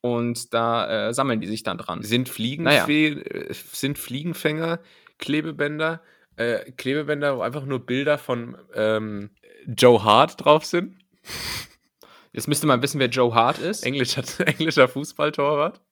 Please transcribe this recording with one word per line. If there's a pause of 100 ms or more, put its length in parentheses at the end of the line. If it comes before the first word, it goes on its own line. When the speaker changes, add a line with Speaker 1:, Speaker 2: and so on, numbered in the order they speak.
Speaker 1:
und
da,
äh,
sammeln
die
sich
dann
dran.
Speaker 2:
Sind
Fliegenfe-,
Speaker 1:
Naja.
Speaker 2:
äh, (200)
sind
Fliegenfänger (380)
Klebebänder, (360)
äh,
Klebebänder,
wo
einfach
nur
Bilder
von, (180)
ähm, (360)
Joe
Hart
drauf
sind? (1400)
Speaker 1:
Jetzt
müsste
man
wissen,
wer
Joe
Hart
ist.
Speaker 2:
Englischer,
<laughs>
englischer
Fußballtorwart.